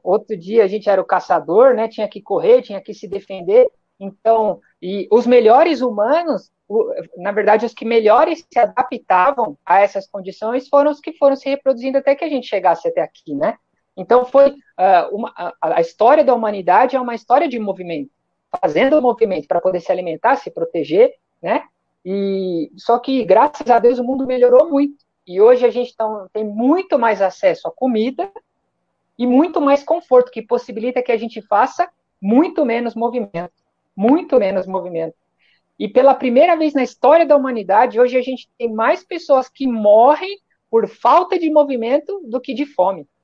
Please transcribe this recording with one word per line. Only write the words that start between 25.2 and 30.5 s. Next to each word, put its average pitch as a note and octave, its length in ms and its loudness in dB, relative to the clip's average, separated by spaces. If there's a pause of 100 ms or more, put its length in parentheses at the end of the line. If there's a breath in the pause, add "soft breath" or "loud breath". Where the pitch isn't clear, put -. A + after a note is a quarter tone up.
E F3+ 140 -8
hoje B3 260 4
a A#3 60 2
gente A#3+ 240 -8
tão, G#3+ 380 -8
tem G#3+ 100 -6
muito C4 560 -2
mais G#3 220 -2
acesso F#3 460 -2
à - 40 -8
comida B3+ 580 -4 (880)
e A#3+ 80 -4
muito D#4 360 2
mais C#4+ 220 0
conforto, B3+ 480 0
que A3 100 -12
possibilita B3 600 -6